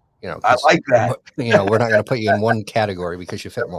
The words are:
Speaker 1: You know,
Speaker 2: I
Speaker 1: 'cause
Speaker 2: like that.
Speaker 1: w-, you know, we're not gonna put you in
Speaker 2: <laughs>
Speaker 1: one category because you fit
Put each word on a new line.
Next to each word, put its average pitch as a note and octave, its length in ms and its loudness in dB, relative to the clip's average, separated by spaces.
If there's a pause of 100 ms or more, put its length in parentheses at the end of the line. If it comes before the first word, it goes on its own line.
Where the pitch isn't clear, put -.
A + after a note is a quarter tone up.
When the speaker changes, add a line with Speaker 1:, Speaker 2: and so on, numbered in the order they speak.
(220)
Speaker 1:
You F#2+ 80 -10
know, D#2+ 140 -10
Speaker 2:
I B2 140 4
Speaker 1:
'cause - 60 -4
Speaker 2:
like D#3+ 260 4
that. A#2 260 2 (220)
Speaker 1:
w-, A#2+ 120 -4
you A2+ 40 0
know, G2+ 120 6
we're G#2+ 140 2
not A#2 120 0
gonna G#2 120 2
put B2+ 160 -4
you G#2+ 100 -2
in G#2 100 2
Speaker 2:
<laughs> - 20 -2
Speaker 1:
one A2 240 0
category F2+ 520 -4
because F2+ 280 -12
you F#2+ 60 -14
fit - 280 -6